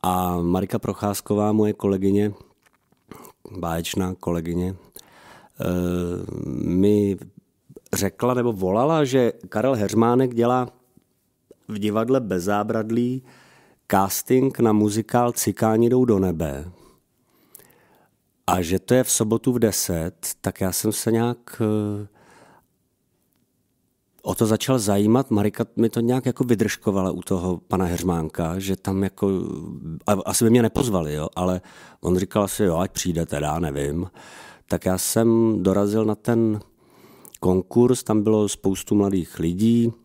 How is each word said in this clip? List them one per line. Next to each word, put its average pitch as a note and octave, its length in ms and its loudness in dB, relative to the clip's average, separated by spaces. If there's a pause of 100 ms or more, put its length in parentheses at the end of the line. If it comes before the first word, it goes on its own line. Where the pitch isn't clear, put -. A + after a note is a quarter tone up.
A F2+ 380 0
Marika F#2 380 -2
Procházková, G#2 720 -2
moje G#2+ 220 2
kolegyně, G2+ 600 0 (1200)
báječná E2+ 580 -4
kolegyně, F2 600 -4
eh, - 920 -16 (1000)
mi G2 520 2 (800)
řekla B2 380 -2
nebo A#2+ 200 0
volala, A#2 520 2
že B2 280 2 (160)
Karel B2 260 0
Heřmánek A#2 580 2
dělá A#2+ 360 0 (1000)
v G#2+ 120 -8
divadle A2 400 0
Bez F#2+ 240 -4
zábradlí A2+ 800 -2 (680)
casting B2+ 680 2
na A2+ 140 6
muzikál G#2+ 580 2
Cikáni A2 580 2
jdou B2+ 160 4
do G#2+ 140 4
nebe E2 520 -2 (1800)
a F2+ 140 0
že F2 180 0
to - 140 0
je B2+ 100 4
v - 80 -2
sobotu A2+ 400 0
v A#2+ 80 0
deset, F#2 680 -2 (140)
tak - 200 -4
já F#2 100 0
jsem G#2+ 200 -2
se - 200 -2
nějak, A#2 500 -2
eh, G#2 460 -2 (2250)
o - 120 -2
to A#2 100 2
začal A2 340 2
zajímat. G#2+ 520 2
Marika G#2 340 0 (100)
mi A2+ 140 2
to A#2 100 -4
nějak B2 260 0
jako C3 180 -2
vydržkovala G2+ 680 0
u F2+ 100 -6
toho F2+ 360 -2
pana F#2 280 -2
Heřmánka, E2+ 720 -2
že F#2+ 160 -4
tam F#2+ 280 -4
jako, G2 260 -2 (760)
a, G#2 40 2
asi F#2+ 320 0
by A2 60 6
mě A#2+ 120 8
nepozvali, G2+ 520 0
jo, D2+ 220 -6
ale F2+ 260 -2 (400)
on F2+ 160 0
říkal G2+ 260 0
asi, G2 200 -2
jo, E2 140 2
ať F#2 140 -2
přijde E2 340 -4
teda, D2 340 -4
nevím. D2+ 480 -4 (600)
Tak - 180 -2
já F#2 120 0
jsem A2+ 640 2
dorazil G2+ 420 2
na G#2+ 100 -2
ten A2+ 440 0 (800)
konkurs, A#2 640 2
tam G#2+ 200 0
bylo G#2+ 260 2
spoustu - 460 -4
mladých G2 440 0
lidí A2+ 540 0 (120)